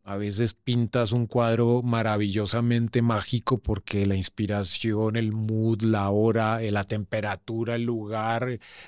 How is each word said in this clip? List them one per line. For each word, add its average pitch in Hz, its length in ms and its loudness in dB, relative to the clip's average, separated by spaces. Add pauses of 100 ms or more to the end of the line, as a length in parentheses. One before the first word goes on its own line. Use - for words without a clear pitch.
A 98 120 -8
veces 104 360 -2
pintas 120 600 0
un 120 140 0
cuadro 117 540 2
maravillosamente 113 1200 0
mágico 117 580 0
porque 101 460 -2
la 98 100 2
inspiración, 104 1000 -2
el 113 160 0
mood, 110 520 0
la 104 260 2
hora, 110 520 2
eh, 110 100 -2
la 101 120 0
temperatura, 107 920 -4
el 117 80 -2
lugar, 113 760 -4 (280)